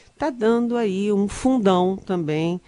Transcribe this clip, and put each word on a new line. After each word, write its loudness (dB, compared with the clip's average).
tá -2
dando 0
aí -2
um 0
fundão 2
também -2